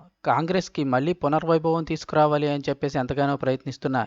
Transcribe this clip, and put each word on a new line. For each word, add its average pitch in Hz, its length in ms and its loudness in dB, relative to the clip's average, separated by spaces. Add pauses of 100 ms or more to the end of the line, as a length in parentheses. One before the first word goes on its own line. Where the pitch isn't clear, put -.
(240)
కాంగ్రెస్కి 160 600 0
మళ్ళీ 135 280 2
పునర్వైభవం 160 720 0
తీసుకురావాలి 151 640 2
అని 143 200 -4
చెప్పేసి 139 300 -2
ఎంతగానో 139 380 0
ప్రయత్నిస్తున్న 131 720 -2